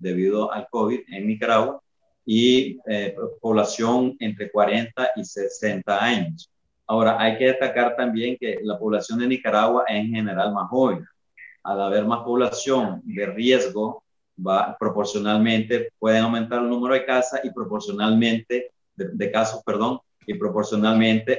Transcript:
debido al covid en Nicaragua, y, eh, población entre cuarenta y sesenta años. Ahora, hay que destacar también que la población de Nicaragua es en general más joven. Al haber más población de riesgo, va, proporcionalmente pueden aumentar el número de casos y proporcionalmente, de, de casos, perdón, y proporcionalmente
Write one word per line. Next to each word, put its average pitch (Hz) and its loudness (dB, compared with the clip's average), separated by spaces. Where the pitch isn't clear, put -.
debido 95 0
al 104 -8
covid 113 0
en 98 -6
Nicaragua, 110 0
y, 123 4
eh, 101 -4
población 117 2
entre 104 -6
cuarenta 113 0
y 98 -8
sesenta 101 -4
años. 117 -2
Ahora, 113 2
hay 113 2
que 131 2
destacar 120 2
también 120 -2
que 113 -4
la 104 -4
población 107 -2
de 123 0
Nicaragua 117 2
es 110 0
en 107 -2
general 104 -2
más 101 -4
joven. 123 0
Al 98 -4
haber 98 2
más 117 0
población 120 0
de 98 -4
riesgo, 107 0
va, 95 0
proporcionalmente 107 0
pueden 110 4
aumentar 117 -2
el 120 0
número 123 2
de 131 0
casos 127 0
y 120 -8
proporcionalmente, 110 0
de, 95 -6
de - -2
casos, 110 -2
perdón, 113 -2
y 104 -6
proporcionalmente 110 2